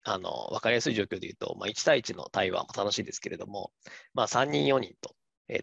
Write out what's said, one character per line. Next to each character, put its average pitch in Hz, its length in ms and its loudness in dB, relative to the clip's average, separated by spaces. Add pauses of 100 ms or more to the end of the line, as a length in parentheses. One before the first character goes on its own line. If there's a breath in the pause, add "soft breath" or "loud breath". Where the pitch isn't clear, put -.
あ 107 140 0
の、 92 140 -6
わ 69 300 -4
か 113 100 2
り 120 60 4
や 113 40 2
す 135 100 0
い 113 40 0
状 104 80 2
況 95 160 -4
で - 20 -12
言 - 120 -8
う - 20 -20
と、 - 240 -6
ま 95 80 -6
あ、 - 20 -2
一 - 160 -4
対 - 140 8
一 - 160 -4
の - 160 -10
対 98 220 2
話 87 100 0
も - 120 -12
楽 101 180 0
し - 80 0
い 104 40 -4
で - 80 -10
す - 80 -10
け - 80 -10
れ 85 80 -6
ど 87 100 -10
も、 101 260 -8 (420 loud breath)
ま 123 80 2
あ、 107 60 4
三 135 220 4
人、 147 140 2
四 135 160 6
人 101 220 -6
と、 - 120 -10 (340)
え - 100 -2
っ - 40 -4